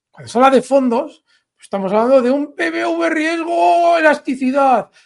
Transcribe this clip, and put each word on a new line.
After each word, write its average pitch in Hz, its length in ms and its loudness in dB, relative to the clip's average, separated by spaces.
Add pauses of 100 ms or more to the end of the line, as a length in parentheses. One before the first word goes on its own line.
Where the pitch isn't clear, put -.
(120)
Cuando 127 180 -20
se - 80 -8
habla 262 120 4
de 262 140 4
fondos, 262 600 -2 (320)
pues - 100 -20
estamos 190 280 -6
hablando 247 300 2
de 247 80 0
un 285 240 -4
B 339 160 -4
B 339 140 -6
V 330 240 -2
riesgo, 339 880 0
elasticidad. 269 920 0 (160)